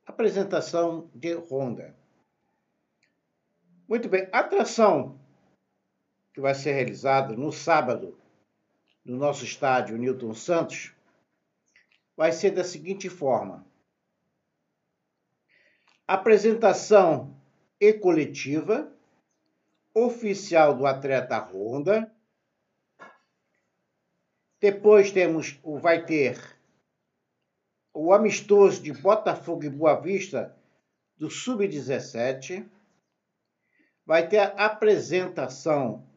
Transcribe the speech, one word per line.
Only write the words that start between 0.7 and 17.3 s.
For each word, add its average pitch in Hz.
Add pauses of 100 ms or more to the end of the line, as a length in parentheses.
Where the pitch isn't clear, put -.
de 165
Honda. 127 (1900)
Muito 226
bem, 185
a 240
atração 214 (1160)
que 139
vai 139
ser 143
realizada 127
no 143
sábado 123 (840)
no 123
nosso 139
estádio 123
Newton 120
Santos - (1200)
vai 160
ser 190
da 175
seguinte 175
forma. 101 (2500)
Apresentação 202 (460)